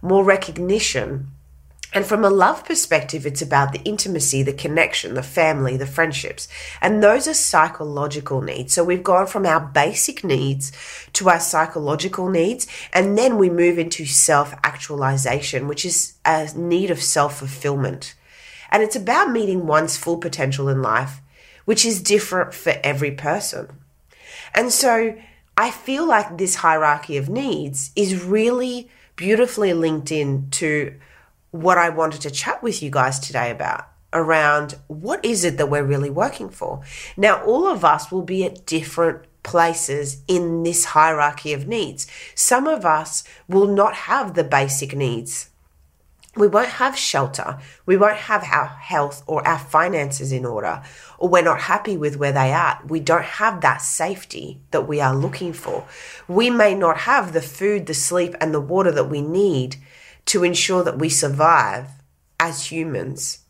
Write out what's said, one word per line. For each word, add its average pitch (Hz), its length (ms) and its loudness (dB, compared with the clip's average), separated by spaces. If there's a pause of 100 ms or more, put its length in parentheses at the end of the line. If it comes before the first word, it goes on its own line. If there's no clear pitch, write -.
more 190 220 4
recognition. 180 1040 0 (640)
And 196 120 0
from 208 200 0
a 196 60 8
love 196 340 4
perspective, 156 600 -2
it's 143 180 -6
about 139 300 2
the - 120 -8
intimacy, 170 580 -2
the 135 100 -2
connection, 147 640 -2
the 127 80 -4
family, 139 540 0
the 135 100 -4
friendships. 151 640 -4 (320)
And 214 200 2
those 220 280 6
are 311 60 -2
psychological 147 1040 0
needs. 110 320 -4
So 175 100 2
we've 180 220 0
gone 190 240 4
from 190 180 -2
our 160 140 4
basic 151 640 0
needs 139 480 -2 (400)
to 190 160 2
our 170 100 6
psychological 165 920 -2
needs, 190 380 0 (260)
and 196 240 4
then 240 220 4
we 190 100 6
move 175 300 4
into 165 260 -4
self-actualization, 139 1600 0
which 147 160 -6
is - 300 -2 (100)
a 156 320 2
need 175 340 0
of 151 100 -2
self-fulfillment. 139 1160 -2 (580)
And 208 80 6
it's 214 140 0
about 262 340 2
meeting 196 380 0
one's 156 280 2
full 170 220 -2
potential 139 500 -2
in 135 140 0
life, 123 380 -2 (440)
which 233 200 2
is 214 180 -2
different 196 500 0
for - 300 -2
every 143 300 -2
person. 147 560 -6 (840)
And 233 200 2
so 226 440 2 (400)
I 226 140 2
feel 269 340 -4
like 208 340 2
this 185 180 0
hierarchy 156 600 2
of 139 120 -2
needs 190 680 -4
is 190 300 0
really 240 680 0 (240)
beautifully 208 580 0
linked 160 380 -2
in 139 400 -2
to 151 420 -2 (600)
what 175 260 2
I 170 120 4
wanted 156 320 -2
to 147 100 -8
chat 262 320 -6
with 208 180 -4
you 147 80 -8
guys 135 300 0
today 120 320 -4
about, - 360 -6 (240)
around 151 640 2 (140)
what 185 360 -6
is 220 200 0
it 151 140 0
that 147 120 2
we're 143 140 0
really 139 260 0
working 196 380 -4
for. - 340 -10 (340)
Now, 196 280 4
all 285 240 2
of 208 160 -2
us 151 260 4
will 185 120 -4
be 185 220 -2
at - 220 -8
different 160 560 -2 (220)
places 156 840 0
in 170 380 0
this 170 220 0
hierarchy 151 680 2
of 139 160 -6
needs. 196 400 -6 (260)
Some 262 320 2
of 311 180 -2
us 156 380 0 (240)
will 196 220 4
not 202 260 2
have 277 400 -4
the 170 80 0
basic 139 540 0
needs 123 540 -4 (840)
we 208 120 6
won't 220 200 2
have 262 300 -2
shelter. - 600 -4 (280)
We 185 100 4
won't 208 200 4
have 208 260 -2
our 147 240 0
health 143 600 -4
or 156 200 -2
our 165 120 2
finances 147 760 0
in 127 120 -4
order, 107 380 -6 (360)
or 180 100 0
we're 175 140 6
not 160 180 2
happy 208 360 -2
with 147 200 -4
where 139 160 0
they 131 200 2
are. 160 340 0
We 156 120 -4
don't 165 260 2
have 208 360 -2
that 135 220 2
safety - 800 -6 (120)
that 143 160 0
we 147 120 -2
are 131 140 4
looking 165 380 -2
for. - 340 -8 (400)
We 220 240 4
may 214 240 6
not 170 240 2
have 233 340 2
the 156 100 0
food, 196 440 -2
the 156 80 -6
sleep, 170 460 -2
and 156 120 -2
the 151 80 0
water 175 300 2
that 143 200 0
we 147 100 -4
need 151 560 0 (500)
to 180 160 2
ensure 180 400 2
that 165 160 -2
we 160 100 0
survive 139 800 2 (540)
as 165 320 -4
humans 139 760 -6